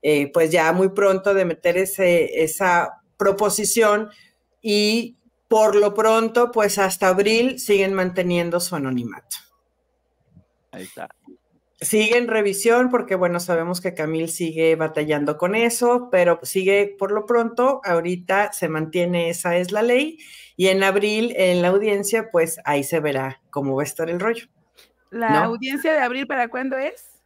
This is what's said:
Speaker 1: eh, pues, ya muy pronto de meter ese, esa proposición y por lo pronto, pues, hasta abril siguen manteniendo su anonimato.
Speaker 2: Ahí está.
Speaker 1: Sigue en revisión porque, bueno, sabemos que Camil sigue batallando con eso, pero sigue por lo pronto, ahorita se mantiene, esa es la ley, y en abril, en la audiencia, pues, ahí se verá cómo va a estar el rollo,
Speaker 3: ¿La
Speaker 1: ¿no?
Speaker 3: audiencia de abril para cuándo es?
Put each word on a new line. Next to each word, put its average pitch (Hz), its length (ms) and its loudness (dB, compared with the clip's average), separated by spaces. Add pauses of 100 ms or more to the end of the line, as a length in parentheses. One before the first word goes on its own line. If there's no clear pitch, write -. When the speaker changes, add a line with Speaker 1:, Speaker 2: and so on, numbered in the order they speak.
Speaker 1:
eh, 143 300 2
pues, 160 180 2
ya 160 220 2
muy 185 180 2
pronto 196 440 2
de 196 120 2
meter 170 320 0
ese, 180 640 0
esa 170 600 0 (160)
proposición 208 920 0 (520)
y 214 560 -2 (320)
por 214 260 4
lo 208 180 4
pronto, 226 580 2
pues, 208 280 0
hasta 190 300 0
abril 220 500 2
siguen 196 340 0
manteniendo 175 680 -2
su 175 140 -8
anonimato. 123 600 -6 (1300)
Speaker 2:
Ahí - 120 -16
está. - 260 -16 (720)
Speaker 1:
Sigue 214 360 2
en 240 100 0
revisión 220 600 2
porque, 226 260 -2
bueno, 175 240 0
sabemos 175 420 -2
que 180 120 -6
Camil 160 360 -4
sigue 160 460 0
batallando 151 600 -2
con 180 180 -2
eso, 240 560 0
pero 175 320 4
sigue 196 540 0
por 196 140 -2
lo 208 140 -2
pronto, 240 580 0
ahorita 180 720 -2
se 165 160 -4
mantiene, 170 600 -2
esa 175 280 -2
es 180 140 -2
la 208 100 -2
ley, 254 360 0 (380)
y 185 120 2
en 190 160 2
abril, 208 540 0
en 180 240 2
la 180 80 2
audiencia, 202 600 0
pues, - 320 0
ahí 143 200 0
se 160 160 -2
verá 135 500 -4
cómo 139 260 -4
va 139 80 -2
a - 20 -4
estar 160 240 -6
el 175 100 -4
rollo, 226 280 -4 (640)
Speaker 3:
¿La 226 180 -4
Speaker 1:
¿no? 214 160 2
Speaker 3:
audiencia 277 480 -4
de 302 60 2
abril 254 280 -2
para 247 220 -4
cuándo 262 280 -6
es? 294 280 -8 (200)